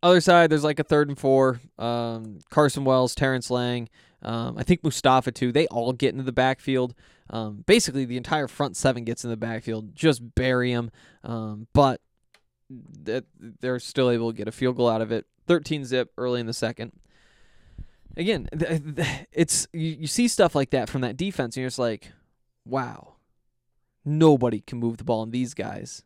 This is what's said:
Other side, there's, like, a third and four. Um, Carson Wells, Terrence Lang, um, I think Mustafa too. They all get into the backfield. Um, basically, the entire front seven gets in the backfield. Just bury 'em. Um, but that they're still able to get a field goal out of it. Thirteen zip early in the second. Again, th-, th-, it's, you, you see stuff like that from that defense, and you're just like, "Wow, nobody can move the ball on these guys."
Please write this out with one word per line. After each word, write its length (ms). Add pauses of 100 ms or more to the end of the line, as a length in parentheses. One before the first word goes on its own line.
Other 180
side, 300
there's, 120
like, 160
a 40
third 260
and 80
four. 440 (180)
Um, 600 (100)
Carson 340
Wells, 320
Terrence 340
Lang, 400 (320)
um, 360
I 60
think 200
Mustafa 480
too. 200
They 160
all 260
get 180
into 120
the 80
backfield. 640 (360)
Um, 360
basically, 400
the 120
entire 300
front 300
seven 260
gets 200
in 60
the 80
backfield. 580
Just 400
bury 380
'em. 180 (320)
Um, 500
but 280 (1000)
that 220 (140)
they're 400
still 300
able 220
to 60
get 100
a 40
field 260
goal 120
out 120
of 100
it. 140 (220)
Thirteen 380
zip 320
early 220
in 60
the 80
second. 380 (1300)
Again, 400
th-, 240 (140)
th-, 360
it's, 420
you, 280
you 60
see 200
stuff 280
like 160
that 180
from 120
that 160
defense, 380
and 60
you're 80
just 100
like, 320 (540)
"Wow, 500 (920)
nobody 560
can 160
move 200
the 60
ball 180
on 100
these 220
guys." 520